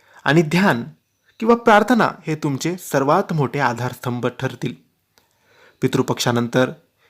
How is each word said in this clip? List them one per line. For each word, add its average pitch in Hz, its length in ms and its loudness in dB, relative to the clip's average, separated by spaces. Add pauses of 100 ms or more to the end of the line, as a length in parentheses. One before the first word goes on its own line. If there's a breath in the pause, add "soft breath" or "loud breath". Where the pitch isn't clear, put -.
(240 soft breath)
आणि 151 180 4
ध्यान 160 420 0 (560)
किंवा 226 140 4
प्रार्थना 233 540 4 (180)
हे 160 80 -2
तुमचे 151 420 -4
सर्वात 151 560 0
मोठे 143 260 -2
आधारस्तंभ 123 680 -4
ठरतील. 123 480 -6 (1080 soft breath)
पितृपक्षानंतर 123 880 0 (400)